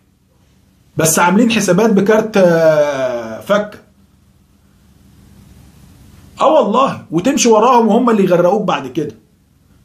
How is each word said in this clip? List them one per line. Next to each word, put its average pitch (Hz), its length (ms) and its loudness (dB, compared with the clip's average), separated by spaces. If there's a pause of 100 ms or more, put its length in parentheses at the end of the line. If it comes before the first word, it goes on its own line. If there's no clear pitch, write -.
(960)
بس 160 220 -2
عاملين 196 320 2
حسابات 208 400 0
بكارت، 214 460 0
آه، 147 1040 0
فك. 202 400 -4 (2500)
آه 277 120 0
والله، 247 580 0
وتمشي 226 380 0
وراهم 226 400 4
وهم 233 220 2
اللي 196 140 2
يغرقوك 175 380 0
بعد 143 240 -6
كده. 151 280 -8 (720)